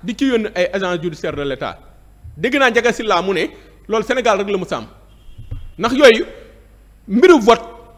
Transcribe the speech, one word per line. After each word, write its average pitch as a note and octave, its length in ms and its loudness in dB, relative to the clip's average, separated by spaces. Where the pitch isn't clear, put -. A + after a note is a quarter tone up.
di G3 140 -8
ci C#4 100 -2
yónni A3+ 280 0
ay F3+ 180 0
agents F3+ 300 -4
judiciaires D#3+ 340 -6
de C#3+ 60 -6
l'état? C3+ 360 -8
Dégg B3 220 -2
naa C4 120 4
Ndiaga A#3 240 0
Sylla G3+ 260 -2
mu F#3+ 140 -2
ne F3+ 120 -2
loolu A3 180 -2
Sénégal A#3 340 0
rek G3+ 100 -4
la G3+ 80 -2
mu F#3 80 -4
sàmm. A#2 220 -8
Ndax A3+ 160 -2
yooyu B3 300 6
mbiru C4+ 320 6
vote A3 220 4